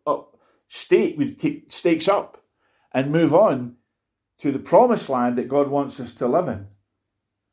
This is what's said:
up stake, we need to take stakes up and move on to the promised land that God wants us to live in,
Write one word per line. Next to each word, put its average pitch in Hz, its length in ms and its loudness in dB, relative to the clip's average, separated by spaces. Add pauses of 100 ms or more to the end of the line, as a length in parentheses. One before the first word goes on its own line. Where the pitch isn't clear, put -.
up - 320 -6 (300)
stake, - 500 0
we 139 80 -2
need - 140 -8
to 156 100 -2
take - 220 -10
stakes 170 360 -2
up - 360 -2 (480)
and 139 200 -2
move 156 220 2
on 151 420 2 (640)
to 143 120 -2
the 139 80 -4
promised 214 500 4
land 123 280 -2
that 123 100 -4
God 139 220 0
wants 139 300 -4
us 117 160 -12
to 127 120 -4
live 156 200 0
in, 101 200 -8 (840)